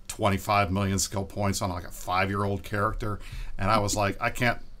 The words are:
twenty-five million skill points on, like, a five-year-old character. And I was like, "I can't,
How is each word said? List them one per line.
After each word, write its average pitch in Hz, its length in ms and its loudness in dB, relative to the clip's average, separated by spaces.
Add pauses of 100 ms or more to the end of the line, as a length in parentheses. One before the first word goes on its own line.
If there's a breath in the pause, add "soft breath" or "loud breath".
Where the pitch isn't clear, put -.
twenty-five 101 640 2
million 98 280 2
skill 98 260 -2
points 98 360 0
on, 101 80 0
like, 87 140 -4
a - 80 -10
five-year-old 98 720 0
character. 107 560 -2 (380 loud breath)
And 98 120 2
I 110 100 6
was 104 140 0
like, 101 280 2
"I 117 80 0
can't, 117 300 0 (220)